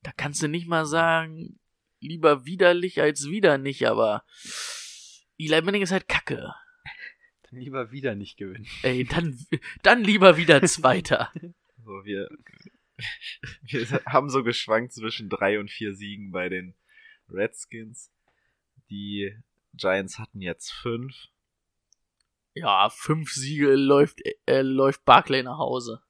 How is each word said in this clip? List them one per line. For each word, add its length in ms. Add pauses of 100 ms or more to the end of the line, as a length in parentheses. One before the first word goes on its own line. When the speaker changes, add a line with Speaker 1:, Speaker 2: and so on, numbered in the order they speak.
Speaker 1:
Da 120
kannst 260
du 60
nicht 200
mal 180
sagen, 720 (400)
„Lieber 460
widerlich 560
als 280
wieder 280
nicht“, 300
aber 360 (1120)
Eli 240
Manning 200
ist 100
halt 160
kacke. 460 (960)
Speaker 2:
Dann 100
lieber 320
wieder 240
nicht 220
gewinnen. 300 (140)
Speaker 1:
Ey, 240
dann, 320 (440)
dann 220
lieber 340
wieder 260
Zweiter. 720
Speaker 3:
<laughs> 180 (320)
So, 200
wir, 240 (680)
<laughs> 680
wir 420
haben 240
so 120
geschwankt 520
zwischen 340
drei 320
und 100
vier 260
Siegen 360
bei 160
den 280 (540)
Redskins. 800 (800)
Die 460 (380)
Giants 440
hatten 240
jetzt 300
fünf. 420 (1400)
Speaker 1:
Ja, 360
fünf 440
Siege 420
läuft, 460 (240)
äh, 160
läuft 420
Barkley 400
nach 140
Hause. 520